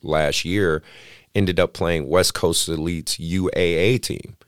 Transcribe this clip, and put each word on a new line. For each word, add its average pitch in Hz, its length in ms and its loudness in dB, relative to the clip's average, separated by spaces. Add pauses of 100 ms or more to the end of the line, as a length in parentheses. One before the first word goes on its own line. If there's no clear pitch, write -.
last 76 440 0
year 85 360 0 (540)
ended 92 240 2
up 87 140 2
playing 85 340 -2
West 87 260 4
Coast - 360 0
Elite's 82 500 -4
U 87 340 -2
A - 60 -2 (340)
A 120 40 2
team - 400 -8 (100)